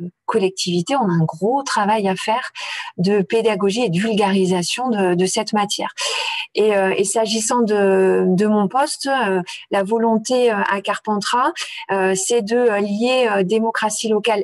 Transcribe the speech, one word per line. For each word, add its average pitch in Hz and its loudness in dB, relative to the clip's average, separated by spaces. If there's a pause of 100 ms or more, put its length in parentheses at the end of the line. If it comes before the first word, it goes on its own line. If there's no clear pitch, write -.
(260)
collectivités, 190 -2
on 226 0
a 175 2
un 165 2
gros 226 -2
travail 214 0
à 190 0
faire 220 -4 (460)
de 196 2
pédagogie 208 0
et 233 0
de 165 0
vulgarisation 196 0
de, 190 0
de 180 2
cette 214 -2
matière. - -2 (600)
Et, 208 2
euh, 190 2
et 202 2
s'agissant 220 0
de, 190 4
de 185 4
mon 208 4
poste, 277 -2
euh, 208 0 (280)
la 196 0
volonté, 226 2
euh, 202 0
à 196 -2
Carpentras, 208 -2 (380)
euh, 190 2
c'est 233 0
de, 214 -2
euh, 233 2
lier, 233 0
euh, 196 2
démocratie 220 -2
locale 208 0